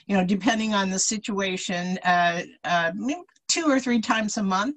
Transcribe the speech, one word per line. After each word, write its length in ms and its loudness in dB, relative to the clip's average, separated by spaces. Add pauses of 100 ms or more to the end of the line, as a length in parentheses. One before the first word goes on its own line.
you 100 2
know, 80 4
depending 480 0
on 180 2
the 80 -2
situation, 1040 -2
uh, 380 2 (220)
uh, 300 0
maybe 260 -6 (280)
two 180 0
or 120 4
three 220 2
times 360 0
a 60 -2
month, 340 0